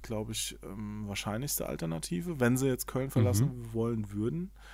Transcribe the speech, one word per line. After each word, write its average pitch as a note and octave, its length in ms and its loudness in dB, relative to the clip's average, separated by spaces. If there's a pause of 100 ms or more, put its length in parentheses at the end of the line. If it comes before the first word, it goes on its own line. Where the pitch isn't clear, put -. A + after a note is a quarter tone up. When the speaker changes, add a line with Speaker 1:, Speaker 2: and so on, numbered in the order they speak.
Speaker 1:
glaub A2 300 -4
ich, - 320 -4
ähm, G#2 440 -6
wahrscheinlichste G#2+ 600 -2
Alternative, E3 720 -2
wenn B2 180 6
sie C3+ 100 4
jetzt B2+ 200 0
Köln C3+ 240 -2
verlassen A2 380 6 (100)
Speaker 2:
Mhm. A2+ 140 -10
Speaker 1:
wollen A2+ 380 0
würden, C3+ 400 -2 (220)